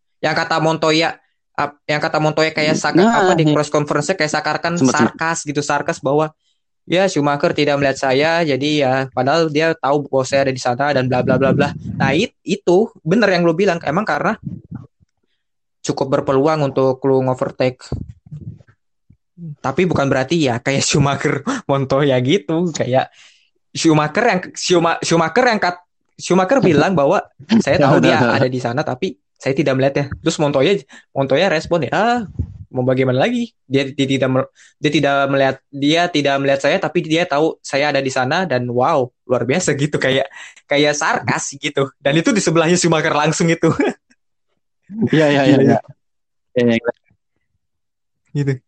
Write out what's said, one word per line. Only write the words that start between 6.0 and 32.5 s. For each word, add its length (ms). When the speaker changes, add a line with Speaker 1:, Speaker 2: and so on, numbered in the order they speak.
Speaker 1:
"Ya, 220
Schumacher 480
tidak 240
melihat 180
saya, 460
jadi 320
ya, 200
padahal 400
dia 300
tahu 320
bahwa 160
saya 240
ada 40
di 40
sana 340
dan 140
bla 160
bla 160
bla 160
bla." 160
Nah, 180
it-, 300
itu 480
bener 280
yang 160
lu 80
bilang, 260
emang 240
karena 300
cukup 300
berpeluang 540
untuk 400
lu 160
ngovertake. 640
Tapi 280
bukan 200
berarti 360
ya 160
kayak 280
<laughs> 40
Schumacher, 560
Montoya 520
gitu, 520
kayak 440
Schumacher 560
yang, 140
Schuma-, 500
Schumacher 440
yang 160
kat-, 240
Schumacher 420
bilang 340
bahwa, 280
"Saya 160
tahu 240
Speaker 2:
<laughs> 40
Speaker 1:
dia 140
ada 260
di 120
sana, 240
tapi 360
saya 160
tidak 200
melihatnya." 320
Terus 200
Montoya, 400
Montoya 400
respon, 320
"Ya, 480